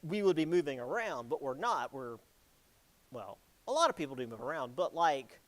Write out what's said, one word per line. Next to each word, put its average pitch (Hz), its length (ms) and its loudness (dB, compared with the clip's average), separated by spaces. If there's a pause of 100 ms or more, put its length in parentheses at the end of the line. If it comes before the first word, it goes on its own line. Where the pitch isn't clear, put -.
we 185 200 -4
would 185 140 6
be 160 100 2
moving 151 340 2
around, 143 480 -2
but 143 140 -2
we're 135 120 -2
not. 156 380 0
We're, 123 240 -8 (960)
well, 101 260 -12 (300)
a 226 40 0
lot 320 180 6
of - 60 -4
people 139 200 -6
do 123 100 -4
move 113 140 -12
around, 127 360 -4
but, - 180 0
like 151 520 2